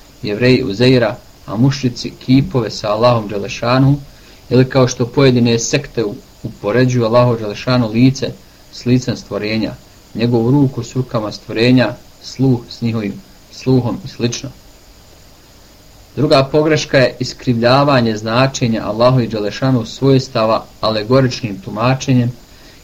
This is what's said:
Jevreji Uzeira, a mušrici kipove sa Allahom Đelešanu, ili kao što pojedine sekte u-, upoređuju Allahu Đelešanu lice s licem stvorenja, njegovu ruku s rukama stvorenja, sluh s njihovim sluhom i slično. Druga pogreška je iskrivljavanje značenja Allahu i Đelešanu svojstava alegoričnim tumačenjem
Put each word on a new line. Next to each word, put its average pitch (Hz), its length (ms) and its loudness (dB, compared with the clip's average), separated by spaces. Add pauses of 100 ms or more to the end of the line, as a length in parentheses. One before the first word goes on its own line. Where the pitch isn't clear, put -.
(240)
Jevreji 123 400 2
Uzeira, 117 520 2 (300)
a 95 100 -10
mušrici 127 560 -2 (140)
kipove 131 440 2
sa - 220 -6
Allahom 113 360 2
Đelešanu, 120 680 0 (540)
ili 127 200 4
kao 131 180 2
što 127 180 -4
pojedine 120 540 2
sekte 127 460 -4
u-, 101 100 -6 (280)
upoređuju 117 600 0
Allahu 120 320 4
Đelešanu 110 520 -2
lice 120 420 2 (420)
s - 120 -18
licem 120 320 0
stvorenja, 104 540 -6 (440)
njegovu 120 360 0
ruku 135 320 2
s - 120 -16
rukama 113 360 -6
stvorenja, 117 640 2 (300)
sluh 127 360 0 (100)
s - 120 -16
njihovim 110 320 -4 (380)
sluhom 123 540 -2
i - 20 -12
slično. 120 420 -6 (1700)
Druga 139 360 2
pogreška 151 460 0
je 127 220 2
iskrivljavanje 123 1000 0
značenja 113 680 -2
Allahu 120 340 2
i 117 80 0
Đelešanu 110 580 -2
svojstava 123 800 0 (160)
alegoričnim 110 800 -2
tumačenjem 120 720 0 (520)